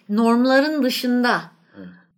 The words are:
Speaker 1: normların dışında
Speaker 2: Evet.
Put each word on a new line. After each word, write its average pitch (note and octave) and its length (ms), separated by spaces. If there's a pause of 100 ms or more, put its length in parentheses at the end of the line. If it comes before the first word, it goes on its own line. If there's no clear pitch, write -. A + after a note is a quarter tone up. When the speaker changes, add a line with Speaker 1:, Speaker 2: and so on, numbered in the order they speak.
Speaker 1:
normların B3+ 720
dışında B3 580 (360)
Speaker 2:
Evet. F#3 100 (300)